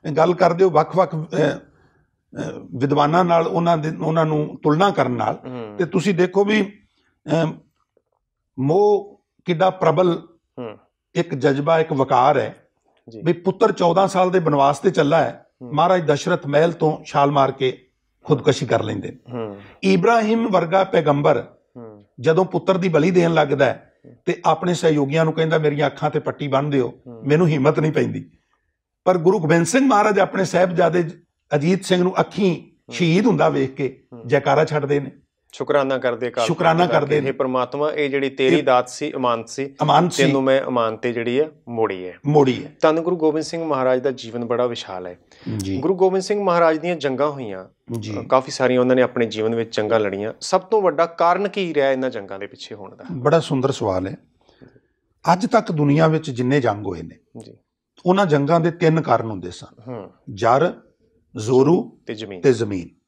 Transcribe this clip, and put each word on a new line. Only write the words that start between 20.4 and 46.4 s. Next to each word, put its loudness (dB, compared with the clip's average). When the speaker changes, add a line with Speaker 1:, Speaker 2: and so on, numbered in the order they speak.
Speaker 1:
ਵਰਗਾ 2
ਪੈਗੰਬਰ 0
Speaker 2:
ਹੂੰ। -20
Speaker 1:
ਜਦੋਂ 2
ਪੁੱਤਰ -2
ਦੀ -2
ਬਲੀ 2
ਦੇਣ 2
ਲੱਗਦਾ 2
ਹੈ -6
ਤੇ -4
ਆਪਣੇ 0
ਸਹਿਯੋਗੀਆਂ 0
ਨੂੰ -2
ਕਹਿੰਦਾ, 0
"ਮੇਰੀਆਂ 0
ਅੱਖਾਂ -4
ਤੇ -2
ਪੱਟੀ -6
ਬੰਨ੍ਹ 0
ਦਿਓ, 0
Speaker 2:
ਹੂੰ। -12
Speaker 1:
ਮੈਨੂੰ 4
ਹਿੰਮਤ 2
ਨਹੀਂ 0
ਪੈਂਦੀ।" -4
ਪਰ 2
ਗੁਰੂ 2
ਗੋਬਿੰਦ 2
ਸਿੰਘ 2
ਮਹਾਰਾਜ 4
ਆਪਣੇ 0
ਸਾਹਿਬਜ਼ਾਦੇ 0
ਅਜੀਤ 0
ਸਿੰਘ 2
ਨੂੰ 0
ਅੱਖੀਂ 0
Speaker 2:
ਹੂੰ। -20
Speaker 1:
ਸ਼ਹੀਦ 2
ਹੁੰਦਾ 2
ਵੇਖ -2
ਕੇ -8
Speaker 2:
ਹੂੰ। -16
Speaker 1:
ਜੈਕਾਰਾ 2
ਛੱਡਦੇ -2
ਨੇ। -10
Speaker 2:
ਸ਼ੁਕਰਾਨਾ -2
ਕਰਦੇ -4
ਅਕਾਲ -2
Speaker 1:
ਸ਼ੁਕਰਾਨਾ 0
Speaker 2:
ਪੁਰਖ 2
ਦਾ 2
Speaker 1:
ਕਰਦੇ 0
Speaker 2:
ਕਿ 0
Speaker 1:
ਨੇ। -4
Speaker 2:
"ਹੇ -2
ਪ੍ਰਮਾਤਮਾ, -2
ਇਹ -4
ਜਿਹੜੀ -2
ਤੇਰੀ 2
Speaker 1:
ਇਹ 2
Speaker 2:
ਦਾਤ 2
ਸੀ, -8
ਅਮਾਨਤ -4
ਸੀ, -10
Speaker 1:
ਅਮਾਨਤ 4
ਸੀ। 2
Speaker 2:
ਤੈਨੂੰ 2
ਮੈਂ 2
ਅਮਾਨਤ, -2
ਜਿਹੜੀ -2
ਆ, 2
ਮੋੜੀ -4
ਹੈ।" -12
Speaker 1:
ਮੋੜੀ 2
ਹੈ। -20
Speaker 2:
ਧੰਨ 2
ਗੁਰੂ -4
ਗੋਬਿੰਦ -2
ਸਿੰਘ -8
ਮਹਾਰਾਜ 0
ਦਾ -2
ਜੀਵਨ -10
ਬੜਾ -2
ਵਿਸ਼ਾਲ -10
ਹੈ। -16
Speaker 1:
ਜੀ। -6
Speaker 2:
ਗੁਰੂ -2
ਗੋਬਿੰਦ 0
ਸਿੰਘ -4